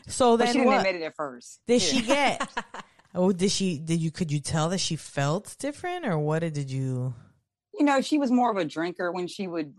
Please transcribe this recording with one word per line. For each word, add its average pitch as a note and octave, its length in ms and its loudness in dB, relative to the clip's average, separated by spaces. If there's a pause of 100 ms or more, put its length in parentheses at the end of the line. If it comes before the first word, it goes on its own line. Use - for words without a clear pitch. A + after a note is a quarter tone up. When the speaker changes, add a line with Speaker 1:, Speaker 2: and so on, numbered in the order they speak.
Speaker 1:
So A#3+ 320 4
Speaker 2:
But A#3 60 2
Speaker 1:
then A#3+ 100 2
Speaker 2:
she - 60 2
didn't B3 80 6
Speaker 1:
what? G3 180 4
Speaker 2:
admit F#3+ 160 2
it - 20 -
at D#3 120 -8
first. B2+ 500 -10
Speaker 1:
Did A#3+ 160 4
she D#3+ 180 2
Speaker 2:
Yeah. B3+ 380 2
<laughs> B3+ 80 -4
Speaker 1:
get, - 180 -8 (520)
oh, F#3 160 4
did F#3+ 180 0
she, F3+ 280 0
did E3 220 -2
you, D#3+ 120 0
could D#3+ 200 -4
you D3+ 80 2
tell D3+ 300 0
that F#3+ 80 -2
she - 180 -4
felt D3+ 640 -4
different E4+ 480 -6
or E3+ 120 0
what D3+ 200 0
did, E3 160 -2
did C#3+ 160 -6
you? C3 440 -4 (640)
Speaker 2:
You D#4 80 2
know, C#4 160 4
she D#4 160 0
was C#4 120 2
more B3 200 4
of G3+ 80 -2
a F3 80 0
drinker E3+ 460 -4
when F3+ 140 -4
she F#3 220 -8
would, D#3 300 -6